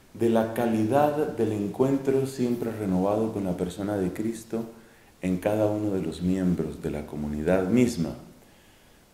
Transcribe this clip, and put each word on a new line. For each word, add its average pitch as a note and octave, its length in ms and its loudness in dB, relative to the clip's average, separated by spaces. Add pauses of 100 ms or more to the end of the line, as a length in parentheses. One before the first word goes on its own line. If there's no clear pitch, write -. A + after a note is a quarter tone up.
(140)
de A2+ 160 2
la A2+ 240 2
calidad B2 840 2
del G#2+ 160 0
encuentro C3+ 720 2
siempre A#2+ 460 -2
renovado G#2 640 2
con G2+ 100 -2
la F2 140 -2
persona G2 400 -4
de F2+ 160 0
Cristo A2+ 500 -4 (560)
en F#2 160 0
cada G#2 300 2
uno G#2+ 240 0
de F#2+ 100 0
los D#2+ 220 -6
miembros F2 600 0
de D2+ 100 -4
la D2 120 -6
comunidad D2+ 640 -2
misma. G2 460 2 (1000)